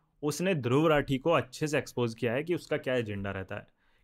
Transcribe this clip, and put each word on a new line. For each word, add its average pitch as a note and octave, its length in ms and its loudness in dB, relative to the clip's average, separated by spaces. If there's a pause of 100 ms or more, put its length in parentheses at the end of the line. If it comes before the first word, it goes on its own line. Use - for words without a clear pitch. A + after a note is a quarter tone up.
(220)
उसने F3 320 0
ध्रुव C3+ 320 2
राठी C#3 320 2
को D#3+ 120 0
अच्छे D3+ 360 0
से D3 120 2
एक्सपोज A#2+ 360 -2
किया A#2 180 -2
है C3+ 100 0
कि E3+ 120 -2
उसका D3+ 220 -4
क्या C#3 180 -2
एजेंडा G#2 360 -2
रहता F#2+ 240 -6
है, G#2 120 -10 (380)